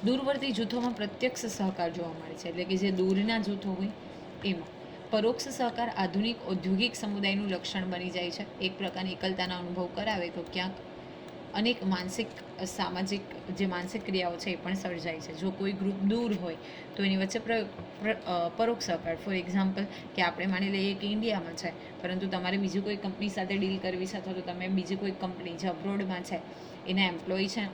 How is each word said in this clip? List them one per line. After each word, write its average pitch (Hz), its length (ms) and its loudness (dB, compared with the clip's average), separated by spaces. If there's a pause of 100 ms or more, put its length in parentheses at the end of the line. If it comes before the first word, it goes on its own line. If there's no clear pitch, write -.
દૂરવર્તી 269 460 4
જૂથોમાં 233 400 2
પ્રત્યક્ષ 226 540 0
સહકાર 185 460 0
જોવા 170 180 -4
મળે 160 240 -8
છે, 175 160 -6
એટલે 170 140 -2
કે 185 140 2
જે 190 140 4
દૂરના 190 480 6
જૂથો 196 320 0
હોય 190 160 0 (640)
એમાં. 165 180 0 (440)
પરોક્ષ 226 360 4
સહકાર 240 420 0
આધુનિક 196 460 2 (140)
ઔદ્યોગિક 190 460 2
સમુદાયનું 202 540 2
લક્ષણ 185 400 -2
બની 180 200 -2
જાય 175 220 -2
છે. - 280 -8
એક 190 180 0
પ્રકારની 185 340 -2
એકલતાનો 185 440 0
અનુભવ 180 400 -2
કરાવે 196 340 0
તો 170 240 -6
ક્યાંક 185 180 0 (840)
અનેક 226 300 2
માનસિક, 190 440 0 (380)
સામાજિક 190 560 0 (360)
જે 196 80 4
માનસિક 185 400 -2
ક્રિયાઓ 180 300 2
છે 180 140 -4
એ 175 60 0
પણ 180 180 -2
સર્જાય 170 460 -2
છે. 160 140 -8
જો 190 180 0
કોઈ 196 200 0
ગ્રુપ 196 240 0
દૂર 208 380 4
હોય 175 220 -2 (400)
તો 202 80 2
એની 190 140 6
વચ્ચે 190 220 2
પ્ર-, 220 240 2 (380)
પ્ર-, 214 120 2
અ, 170 440 0
પરોક્ષ 233 280 2
સહકાર. 165 280 0
For 196 200 -2
example 190 500 4 (320)
કે 190 60 4
આપણે 175 240 2
માની 190 240 2
લઈએ 196 240 2
કે 202 140 -4
ઇન્ડિયામાં 202 480 0
છે, - 460 -8
પરંતુ 185 260 0
તમારે 185 300 0
બીજી 190 220 2
કોઈ 208 160 0
કંપની 196 340 -2
સાથે 196 280 0
ડીલ 190 200 2
કરવી 185 280 0
છે 196 120 -4
અથવા 185 160 -4
તો 185 80 -2
તમે 180 260 -4
બીજી 190 280 2
કોઈ 196 160 0
કંપની 180 400 -4
જે 180 160 -2
અબ્રોડમાં 185 560 0
છે 175 160 -2 (480)
એના 190 180 6
એમ્પ્લોયી 185 420 2
છે 214 140 -2 (120)